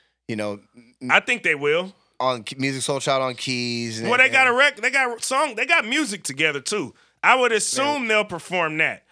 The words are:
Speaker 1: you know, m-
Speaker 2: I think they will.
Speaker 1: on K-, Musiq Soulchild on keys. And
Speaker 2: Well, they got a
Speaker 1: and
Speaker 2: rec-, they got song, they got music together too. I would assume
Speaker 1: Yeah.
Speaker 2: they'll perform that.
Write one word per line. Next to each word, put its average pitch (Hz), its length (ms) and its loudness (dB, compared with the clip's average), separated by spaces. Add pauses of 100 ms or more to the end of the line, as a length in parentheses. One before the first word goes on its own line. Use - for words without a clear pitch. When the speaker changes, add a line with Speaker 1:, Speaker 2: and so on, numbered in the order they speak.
(280)
Speaker 1:
you 117 80 -6
know, 104 240 -6 (420)
m- 127 80 -4
Speaker 2:
I 185 100 4
think 240 220 -2
they 165 120 0
will. 156 380 0 (260)
Speaker 1:
on 123 260 0
K-, 135 120 -10
Musiq 135 220 -2
Soulchild 135 420 0
on 127 140 -2
keys. 120 680 -4
And - 100 -2
Speaker 2:
Well, 247 80 4
they 262 100 6
got 262 180 4
a 254 40 4
Speaker 1:
and 240 80 2
Speaker 2:
rec-, 285 180 4
they 247 140 -2
got 247 340 -2
song, 220 320 0
they 240 100 -4
got 320 200 2
music 226 360 -2
together 143 380 -2
too. 143 340 -4 (280)
I 220 120 6
would 247 180 4
assume 269 500 0
Speaker 1:
Yeah. 226 60 -2
Speaker 2:
they'll 214 180 2
perform 165 520 -4
that. 135 340 -2